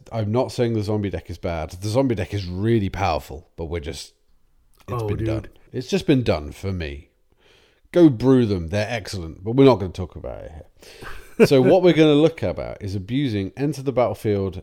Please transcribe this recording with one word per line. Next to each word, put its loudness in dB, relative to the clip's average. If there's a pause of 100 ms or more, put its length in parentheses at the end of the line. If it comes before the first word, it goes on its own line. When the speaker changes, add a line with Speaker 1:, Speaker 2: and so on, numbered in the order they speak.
(120)
Speaker 1:
I'm -4
not 0
saying -2
the -2
zombie -2
deck -10
is -10
bad. -6
The -8
zombie 0
deck -6
is -4
really 0
powerful, -4
but -8
we're -6
just, -12 (760)
it's -6
Speaker 2:
Oh, -4
Speaker 1:
been -2
Speaker 2:
dude. -4
Speaker 1:
done. -4 (260)
It's -8
just -2
been 4
done -2
for -8
me. -8 (840)
Go 8
brew 4
them. -2
They're -2
excellent, -10
but -6
we're 6
not 6
gonna -6
talk -10
about -14
it -16
here. -4
So 6
what 6
we're 6
gonna 6
look 2
about -6
is -8
abusing -4
enter -4
the -4
battlefield -2